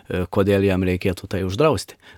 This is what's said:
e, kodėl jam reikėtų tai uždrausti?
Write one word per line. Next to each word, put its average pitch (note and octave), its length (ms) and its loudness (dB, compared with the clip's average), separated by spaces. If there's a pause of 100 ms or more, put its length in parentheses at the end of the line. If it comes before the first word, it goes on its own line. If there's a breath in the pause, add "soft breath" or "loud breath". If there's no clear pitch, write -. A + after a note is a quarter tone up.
e, F2+ 200 -2
kodėl G2 360 2
jam F#2 220 2
reikėtų F#2 440 -2
tai F#2+ 140 -4
uždrausti? A#2 520 -2 (200 loud breath)